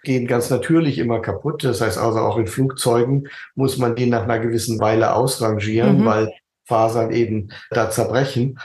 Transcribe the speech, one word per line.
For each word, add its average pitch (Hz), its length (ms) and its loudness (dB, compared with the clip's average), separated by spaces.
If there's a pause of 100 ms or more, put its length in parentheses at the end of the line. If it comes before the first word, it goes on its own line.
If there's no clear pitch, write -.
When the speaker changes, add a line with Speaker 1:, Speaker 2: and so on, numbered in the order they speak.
Speaker 1:
gehen 131 240 -2
ganz 123 220 0
natürlich 143 500 2
immer 117 220 0
kaputt. - 420 -6
Das 120 180 0
heißt 110 160 0
also, 113 220 0
auch 107 180 0
in 110 100 0
Flugzeugen 131 800 0 (260)
muss 135 220 0
man 117 180 0
die 123 100 0
nach 120 180 2
einer 117 160 0
gewissen 113 400 -2
Weile 110 360 2
ausrangieren, 107 880 2
Speaker 2:
Mhm. 110 40 4
Speaker 1:
weil 107 280 0 (320)
Fasern 113 460 0
eben 110 380 0 (220)
da 110 180 0
zerbrechen. 127 760 -2